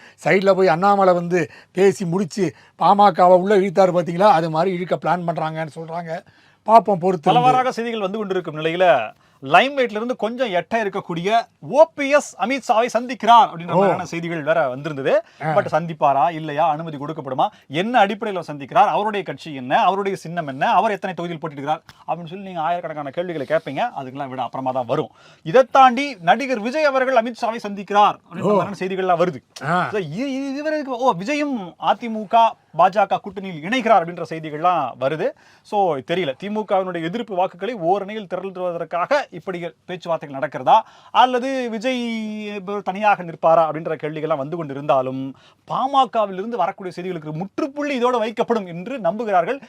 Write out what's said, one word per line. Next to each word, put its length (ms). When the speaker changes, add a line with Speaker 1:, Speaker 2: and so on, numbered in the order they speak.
Speaker 1:
சைடுல 320
போய் 120
அண்ணாமலை 460
வந்து 360
பேசி 340
முடிச்சு, 500
பாமகவை 580
உள்ள 200
இழுத்தாரு 360
பாத்தீங்களா? 380
அது 180
மாதிரி 260
இழுக்க 200
பிளான் 320
பண்றாங்கன்னு 480
சொல்றாங்க. 440
பாப்போம், 340
பொறுத்து 320
இருந்து. 0
Speaker 2:
பலவாறாக 380
செய்திகள் 300
வந்து 180
கொண்டிருக்கும் 400
நிலையில, 540
லைம்லைட்ல 480
இருந்து 240
கொஞ்சம் 320
எட்ட 260
இருக்கக்கூடிய 680
ஓ 240
பி 140
எஸ் 300
அமித்ஷாவை 540
சந்திக்கிறார் 560
அப்படின்ற 220
Speaker 1:
ஓ. 40
Speaker 2:
மாதிரியான 300
செய்திகள் 380
வேற 260
வந்திருந்தது. 520
Speaker 1:
ஆ. 140
Speaker 2:
But 160
சந்திப்பாரா 600
இல்லையா, 380
அனுமதி 280
கொடுக்கப்படுமா, 500
என்ன 380
அடிப்படையில 340
சந்திக்கிறார், 480
அவருடைய 380
கட்சி 300
என்ன, 260
அவருடைய 360
சின்னம் 300
என்ன, 220
அவர் 220
எத்தனை 240
தொகுதியில் 260
போட்டியிடுகிறார் 400
அப்படின்னு 200
சொல்லி 160
நீங்க 180
ஆயிரக்கணக்கான 480
கேள்விகளை 400
கேட்பீங்க. 400
அதுக்கெல்லாம் 260
விட 140
அப்புறமா 300
தான் 140
வரும். 260
இதை 280
தாண்டி 480
நடிகர் 400
விஜய் 240
அவர்கள் 400
அமித்ஷாவை 440
சந்திக்கிறார் 480
அப்படின்ற 260
Speaker 1:
ஓ. 160
Speaker 2:
மாதிரியான 180
செய்திகள்லாம் 440
வருது. 460
Speaker 1:
ஆ. 260
Speaker 2:
So, 100
இ-, 280
இ-, 260
இவருக்கு, 420
ஓ, 160
விஜயும் 680
அதிமுக 680
பாஜக 400
கூட்டணியில் 460
இணைகிறார் 400
அப்படின்ற 260
செய்திகள்லாம் 600
வருது. 300
So, 360
தெரியல, 360
திமுகவினுடைய 600
எதிர்ப்பு 320
வாக்குகளை 400
ஓரணியில் 580
திரட்டுவதற்காக 960
இப்படி 440
பேச்சுவார்த்தைகள் 540
நடக்கிறதா, 420
அல்லது 580
விஜய் 340
தனியாக 400
நிற்பாரா 360
அப்படின்ற 440
கேள்விகள்லாம் 340
வந்து 180
கொண்டு 180
இருந்தாலும், 600
பாமகவிலிருந்து 840
வரக்கூடிய 400
செய்திகளுக்கு 360
முற்றுப்புள்ளி 640
இதோடு 300
வைக்கப்படும் 420
என்று 320
நம்புகிறார்கள். 680